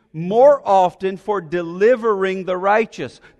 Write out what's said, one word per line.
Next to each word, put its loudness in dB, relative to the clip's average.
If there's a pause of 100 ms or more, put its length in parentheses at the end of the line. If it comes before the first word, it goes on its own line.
(120)
more 2
often 0
for 0
delivering -2
the -4
righteous, -4 (200)